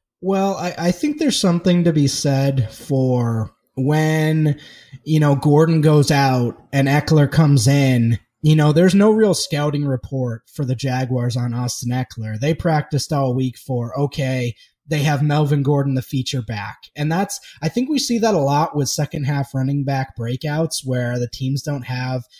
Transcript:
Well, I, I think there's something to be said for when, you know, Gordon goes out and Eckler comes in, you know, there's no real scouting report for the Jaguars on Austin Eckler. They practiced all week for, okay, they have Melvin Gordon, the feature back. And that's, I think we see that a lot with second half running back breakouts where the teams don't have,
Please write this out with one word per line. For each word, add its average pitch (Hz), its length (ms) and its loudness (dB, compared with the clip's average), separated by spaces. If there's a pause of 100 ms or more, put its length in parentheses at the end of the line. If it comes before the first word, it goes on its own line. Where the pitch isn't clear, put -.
(220)
Well, 196 340 0
I, 175 220 -6
I 175 140 0
think 294 260 -4
there's 302 200 0
something 175 460 2
to 170 80 2
be 151 160 2
said 135 640 0
for 123 840 -2 (220)
when, 156 840 0 (460)
you 156 160 2
know, 143 140 4
Gordon 156 440 4
goes 151 320 4
out 131 500 0 (120)
and 139 160 2
Eckler 147 420 4
comes 143 340 4
in, 127 540 2 (220)
you 156 140 4
know, 151 160 4
there's 170 240 4
no 208 160 6
real 214 220 4
scouting 147 520 -2
report 127 580 -6 (100)
for 143 120 -6
the 127 100 -2
Jaguars 123 600 -2
on 120 180 -2
Austin 123 380 -4
Eckler. 110 480 -6
They 147 140 0
practiced 151 580 -2
all 139 240 -2
week 131 220 -2
for, 120 420 -6
okay, 131 560 -4 (320)
they 147 160 -2
have 143 180 0
Melvin 147 400 0
Gordon, 139 320 0
the 131 80 -2
feature 127 400 -6
back. 107 360 -10 (180)
And 147 160 -4
that's, 190 280 -4 (220)
I 156 80 -2
think 262 200 -2
we 294 100 -2
see 240 200 -2
that 214 140 2
a 175 60 2
lot 143 360 0
with 143 140 -2
second 147 360 -4
half 139 280 -4
running 139 300 -2
back 131 340 -4
breakouts 147 680 -4
where 123 340 -2
the 120 100 -4
teams 135 320 -6
don't 143 220 -6
have, 127 400 -6 (160)